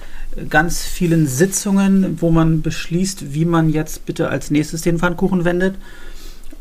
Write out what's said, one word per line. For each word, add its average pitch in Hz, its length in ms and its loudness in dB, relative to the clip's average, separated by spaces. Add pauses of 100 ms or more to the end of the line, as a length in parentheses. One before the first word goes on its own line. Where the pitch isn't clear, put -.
(480)
ganz 160 360 2
vielen 165 420 2
Sitzungen, 190 920 2
wo 170 100 2
man 160 320 4
beschließt, 160 720 -4
wie 156 100 0
man 165 240 4
jetzt 156 380 -2
bitte 165 220 -4
als - 220 -4
nächstes 151 320 -2
den 170 160 0
Pfannkuchen 180 460 0
wendet. 180 300 0 (880)